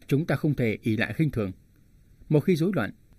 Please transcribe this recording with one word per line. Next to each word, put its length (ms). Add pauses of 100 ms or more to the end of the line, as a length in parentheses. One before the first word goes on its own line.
"Chúng 180
ta 100
không 200
thể 260
ỷ 160
lại 160
khinh 180
thường. 200 (760)
Một 100
khi 160
rối 200
loạn, 160 (280)